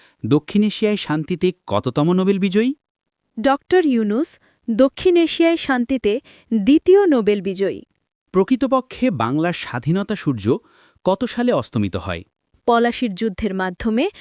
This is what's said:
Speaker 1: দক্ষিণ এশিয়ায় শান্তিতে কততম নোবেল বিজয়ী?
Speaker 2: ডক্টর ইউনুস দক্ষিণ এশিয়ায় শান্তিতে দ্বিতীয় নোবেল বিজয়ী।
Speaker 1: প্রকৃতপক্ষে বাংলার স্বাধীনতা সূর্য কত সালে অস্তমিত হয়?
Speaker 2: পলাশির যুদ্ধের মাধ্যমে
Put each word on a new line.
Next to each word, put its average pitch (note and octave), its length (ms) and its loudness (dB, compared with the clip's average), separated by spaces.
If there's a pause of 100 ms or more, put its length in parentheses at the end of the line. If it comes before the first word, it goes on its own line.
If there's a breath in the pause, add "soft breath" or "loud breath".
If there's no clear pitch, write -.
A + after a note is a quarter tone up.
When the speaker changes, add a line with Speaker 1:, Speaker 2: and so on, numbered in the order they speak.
(240 soft breath)
Speaker 1:
দক্ষিণ D3 400 0
এশিয়ায় G#3 420 -2
শান্তিতে D#3+ 420 -2 (200)
কততম B2+ 460 0
নোবেল F#3+ 260 2
বিজয়ী? G3+ 320 0 (680)
Speaker 2:
ডক্টর C#4 480 2
ইউনুস A#3 440 0 (380)
দক্ষিণ C4 500 2
এশিয়ায় E4 500 2
শান্তিতে B3 460 -2 (380 soft breath)
দ্বিতীয় C#4+ 540 4
নোবেল G#3+ 360 2
বিজয়ী। F3+ 400 -4 (520)
Speaker 1:
প্রকৃতপক্ষে B3 800 0
বাংলার D3+ 520 -2
স্বাধীনতা F3+ 520 -4
সূর্য A#2 300 -4 (600 soft breath)
কত F#3+ 200 0
সালে A#3+ 280 -2
অস্তমিত A2 420 -4
হয়? F2 260 -8 (460)
Speaker 2:
পলাশির A#3 480 0
যুদ্ধের G#3 380 -4
মাধ্যমে F#3+ 520 -4 (160 loud breath)